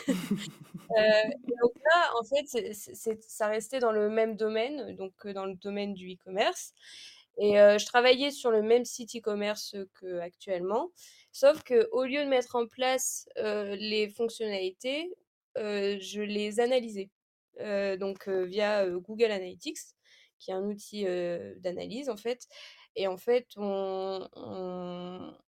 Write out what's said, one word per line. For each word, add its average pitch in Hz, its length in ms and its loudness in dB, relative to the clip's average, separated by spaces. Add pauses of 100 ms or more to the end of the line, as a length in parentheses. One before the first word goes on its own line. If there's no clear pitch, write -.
<laughs> - 540 -4 (300)
Euh, 214 380 6 (180)
et 240 160 0
donc 240 100 4 (100)
là, 330 360 6
en 226 40 -2
fait, 277 220 0
c'est, 214 280 -4
c'est, - 200 -14
c'est, 220 300 -6
ça - 240 -4
restait 220 320 -2
dans 233 120 4
le 214 160 2
même 220 280 2
domaine, 220 600 -2
donc, 190 180 -10 (120)
euh, 202 80 -8
dans 190 120 -6
le 196 100 -6
domaine 202 400 -6
du 180 180 -14
e-commerce. 202 600 -2 (640)
Et, 208 200 6
euh, 208 200 10
je 208 80 -4
travaillais 254 420 6
sur 277 220 0
le 214 100 4
même 233 240 4
site 240 300 -12
e-commerce, 208 580 -4
euh, 196 160 -10 (100)
qu'actuellement, 185 920 -4 (400)
sauf 302 320 4
que 220 280 4
au 254 120 0
lieu 269 200 0
de 277 60 -2
mettre 254 260 2
en 233 120 0
place, 254 600 -2 (120)
euh, 208 400 -2
les 214 300 0
fonctionnalités, 226 1000 -4 (460)
euh, 202 420 -2
je 190 220 -8
les 208 380 -2
analysais. 233 500 0 (520)
Euh, 196 360 -2
donc, 196 300 -6
euh, 185 180 0
via, 202 400 0
euh, 180 140 -2
Google 220 320 0
Analytics, 185 480 -8 (580)
qui - 140 -10
est - 20 -4
un 190 120 -2
outil, 208 420 -6
euh, 175 500 -4
d'analyse 180 520 -6
en 208 80 -6
fait. 240 300 -8 (480)
Et 190 120 -2
en 185 100 -2
fait, 240 300 0 (100)
on, 190 760 -4
on, 180 1000 -10 (160)